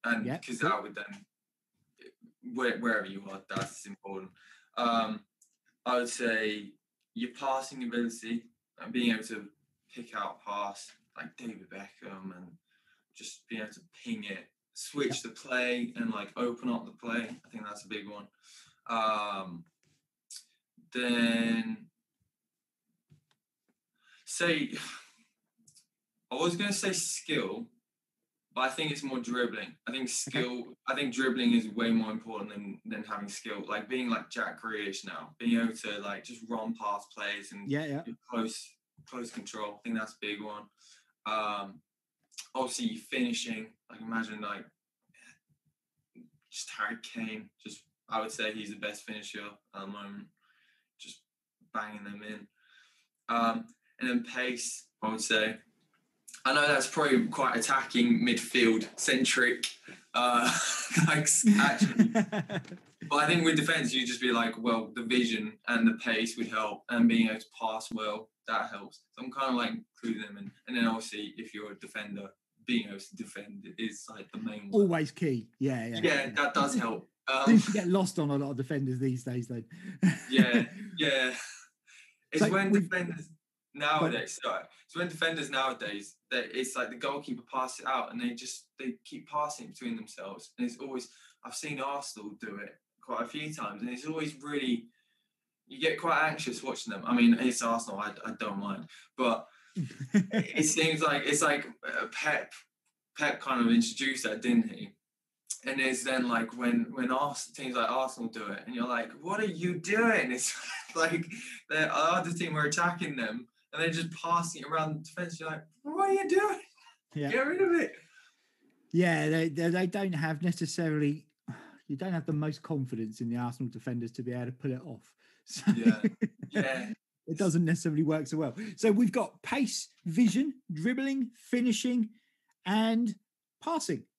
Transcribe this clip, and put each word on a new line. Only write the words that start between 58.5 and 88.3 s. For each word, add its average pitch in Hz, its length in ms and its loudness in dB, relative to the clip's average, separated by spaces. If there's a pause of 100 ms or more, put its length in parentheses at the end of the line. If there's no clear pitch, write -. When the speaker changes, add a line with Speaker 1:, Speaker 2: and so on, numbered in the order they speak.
Speaker 1:
centric, 127 680 4 (480)
uh, 123 340 4 (320)
<laughs> - 280 4
like, 151 160 4
s-, - 200 4 (140)
actually. 233 560 6
Speaker 2:
<laughs> 208 460 0 (480)
Speaker 1:
But 147 100 2
I 147 80 4
think 165 180 6
with 156 120 6
defense, 147 380 2
you 131 100 0
just 120 160 -4
be 123 120 4
like, 113 260 2
well, 113 380 0
the 117 80 -6
vision 113 480 2 (160)
and 113 180 4
the 113 80 8
pace 113 420 0
would 98 120 -2
help, 110 400 -2
and 117 200 6
being 113 200 6
able 107 100 -2
to - 80 -14 (140)
pass 110 320 -4
well, 107 380 -4 (180)
that 107 220 0
helps. 101 320 -14 (100)
So 135 120 -14
I'm 127 60 -8
kinda, 135 260 0
like, 117 140 0 (320)
including 110 200 -4
them 101 160 -12
in. 98 120 -12 (160)
And 123 100 -6
then 117 120 4
obviously, 104 480 -4
if - 180 -12
you're 104 180 -10
a 98 60 -16
defender, 101 520 -10 (360)
being 113 220 0
able 98 100 -10
to - 180 -16
defend 98 520 -12 (100)
is, 110 320 -6
like, 101 220 -16
the 107 60 -10
main 113 320 -8
one. 208 120 8
Speaker 2:
Always 160 300 4
key. 131 360 -2 (120)
Yeah, 127 260 0
yeah. 113 160 -4
Speaker 1:
Yeah, 139 280 2
that 143 240 2
does 143 220 2
help. - 320 -2 (200)
Um, 131 180 2
Speaker 2:
Seems 226 200 10
to 208 60 0
get 185 140 2
lost 185 320 4
on 147 120 2
a 143 80 2
lot 139 120 0
of 127 60 -4
defenders 131 420 0
these 127 240 0
days, 123 240 -4
though. 117 160 -6 (400)
<laughs> 165 280 4
Speaker 1:
Yeah, 120 340 6 (340)
yeah. 135 340 2 (1000)
It's 156 120 4
Speaker 2:
So 151 60 6
Speaker 1:
when 196 220 4
Speaker 2:
we've 196 180 4
Speaker 1:
defenders 175 380 -4 (500)
Speaker 2:
Go 147 60 -2
on. 151 160 4 (100)
Speaker 1:
nowadays, - 320 -4
sorry. 95 220 -2 (220)
It's - 100 -12
when 180 120 0
defenders 160 400 -2
nowadays, 117 680 -4 (160)
that 123 140 0 (120)
it's 123 160 -2
like 117 160 -2
the 123 60 -12
goalkeeper 139 460 -6 (100)
passes 131 280 -4
it - 60 -8
out 131 240 -2
and 120 100 -8
they 120 140 0